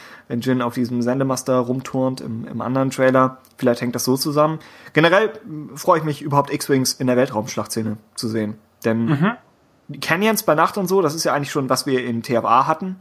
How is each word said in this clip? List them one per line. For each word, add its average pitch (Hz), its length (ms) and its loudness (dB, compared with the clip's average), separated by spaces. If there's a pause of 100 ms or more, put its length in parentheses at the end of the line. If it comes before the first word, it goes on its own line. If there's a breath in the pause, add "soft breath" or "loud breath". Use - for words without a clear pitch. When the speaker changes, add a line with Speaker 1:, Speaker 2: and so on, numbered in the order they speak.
(280 loud breath)
Speaker 1:
wenn 120 120 -4
Jin 127 220 2
auf 120 120 -2
diesem 123 280 -2
Sendemaster 127 560 0
rumturnt 131 640 -2
im, 117 260 -10
im 117 140 -8
anderen 131 300 0
Trailer. 131 480 2 (180)
Vielleicht 120 240 2
hängt 123 160 -4
das 117 80 -4
so 127 120 2
zusammen. 151 440 0 (320 loud breath)
Generell, 180 400 4 (120)
mm, 151 320 -14
freue 170 220 4
ich 156 60 -2
mich 151 180 -4
überhaupt, 139 300 2
X-Wings 135 420 0
in 131 140 -2
der 127 80 4
Weltraumschlachtszene 110 800 -2 (180)
zu - 140 -6
sehen. 107 280 -4 (280)
Denn 113 220 0
Speaker 2:
Mhm. 160 260 2 (560)
Speaker 1:
die 147 120 -16
Canyons 196 440 0
bei 160 100 4
Nacht 160 240 0
und 190 80 -2
so, 190 160 2
das 156 140 0
ist 160 80 -6
ja 139 100 2
eigentlich 143 160 -2
schon, 135 180 -2
was 127 180 0
wir 127 180 0
in 117 180 -4
T - 120 -2
F 110 100 2
A 123 240 4
hatten, 190 320 -4